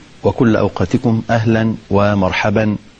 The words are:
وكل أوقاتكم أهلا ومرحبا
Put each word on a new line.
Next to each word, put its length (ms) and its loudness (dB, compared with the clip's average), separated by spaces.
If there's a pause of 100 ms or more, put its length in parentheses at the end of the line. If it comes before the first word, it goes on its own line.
(240)
وكل 320 2
أوقاتكم 760 -2
أهلا 460 0 (140)
ومرحبا 880 0 (240)